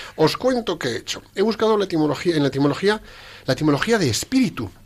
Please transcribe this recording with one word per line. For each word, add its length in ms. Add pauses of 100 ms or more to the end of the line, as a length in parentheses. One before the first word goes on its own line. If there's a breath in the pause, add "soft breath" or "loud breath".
(160 loud breath)
Os 200
cuento 440
qué 80
he 100
hecho. 240 (140)
He 80
buscado 340
la 80
etimología, 500
en 60
la 60
etimología, 520 (460 loud breath)
la 80
etimología 460
de 100
espíritu 600 (140)